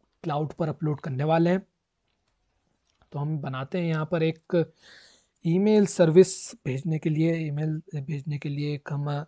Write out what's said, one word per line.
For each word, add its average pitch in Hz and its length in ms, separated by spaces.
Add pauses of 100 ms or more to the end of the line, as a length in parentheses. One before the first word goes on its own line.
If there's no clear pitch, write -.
(240)
क्लाउड 147 300
पर 160 160
अपलोड 151 300
करने 135 240
वाले 165 260
हैं, 196 160 (1500)
तो 147 80
हम 151 200
बनाते 135 400
हैं 170 80
यहाँ 156 180
पर 160 180
एक 160 500 (720)
ईमेल 202 400
सर्विस 175 720 (100)
भेजने 151 340
के 165 100
लिए, 160 240 (140)
ईमेल 156 340 (140)
भेजने 143 420
के 147 120
लिए 147 240
एक - 200
हम 143 160 (180)